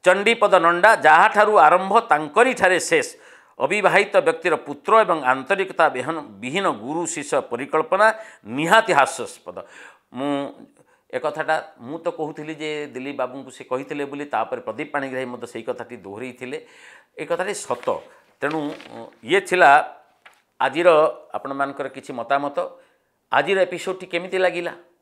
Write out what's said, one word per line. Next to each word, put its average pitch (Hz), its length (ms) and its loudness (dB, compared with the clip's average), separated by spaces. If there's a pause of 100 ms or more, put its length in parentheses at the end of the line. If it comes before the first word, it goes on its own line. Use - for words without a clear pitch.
ଚଣ୍ଡୀପଦ 202 520 4
ନଣ୍ଡା, 180 420 6
ଯାହାଠାରୁ 208 600 6
ଆରମ୍ଭ 185 440 6
ତାଙ୍କରିଠାରେ 180 800 2
ଶେଷ। - 360 0 (420)
ଅବିବାହିତ 190 580 2
ବ୍ୟକ୍ତିର 160 400 2
ପୁତ୍ର 143 440 -6
ଏବଂ 170 240 0
ଆନ୍ତରିକତା 160 640 0
ବିହନ-, 143 400 -6
ବିହୀନ 127 440 -6
ଗୁରୁ 131 340 -8
ଶିଷ୍ୟ 143 340 -4
ପରିକଳ୍ପନା 156 640 -2 (380)
ନିହାତି 165 480 0
ହାସ୍ୟାସ୍ପଦ। 120 640 -2 (560)
ମୁଁ 143 200 -6 (800)
ଏ 127 80 -6
କଥାଟା 151 380 -2 (240)
ମୁଁ 135 180 -12
ତ 170 100 -10
କହୁଥିଲି 156 460 -10
ଯେ 151 160 -10 (160)
ଦିଲ୍ଲୀପ 135 300 -12
ବାବୁଙ୍କୁ 127 340 -8
ସେ 127 140 -20
କହିଥିଲେ 143 400 -8
ବୋଲି, 143 200 -10
ତାପରେ 123 360 -6
ପ୍ରଦୀପ 117 320 -10
ପାଣିଗ୍ରାହୀ 131 340 -6
ମଧ୍ୟ 120 200 -14
ସେଇ 117 160 -14
କଥାଟି 117 340 -10
ଦୋହରେଇଥିଲେ। 120 640 -14 (600)
ଏ 160 60 -10
କଥାଟି 185 300 -4
ସତ। - 320 -8 (540)
ତେଣୁ, 151 200 -4 (640)
ଇଏ 170 160 2
ଥିଲା 180 300 4 (880)
ଆଜିର 143 280 2 (460)
ଆପଣମାନଙ୍କର 139 540 -8
କିଛି 135 240 -14
ମତାମତ। 139 440 -4 (760)
ଆଜିର 160 280 2
ଏପିସୋଡ଼ଟି 180 460 -4
କେମିତି 185 320 -6
ଲାଗିଲା 175 340 0 (280)